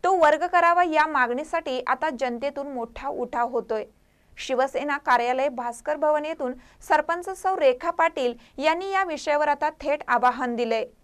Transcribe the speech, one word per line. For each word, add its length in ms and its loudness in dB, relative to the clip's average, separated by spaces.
तो 120 4
वर्ग 300 6
करावा 380 4
या 220 2
मागणीसाठी 800 -2
आता 220 -2
जनतेतून 460 -4
मोठा 420 -8
उठाव 400 -4
होतोय. 360 -4
शिवसेना 580 -2
कार्यालय 520 2
भास्कर 480 -6
भवन 280 2
येथून 280 -6
सरपंच 540 0
सौ 140 0
रेखा 340 2
पाटील 440 0
यांनी 320 0
या 140 2
विषयावर 440 0
आता 220 0
थेट 280 -2
आवाहन 480 2
दिलंय. 280 0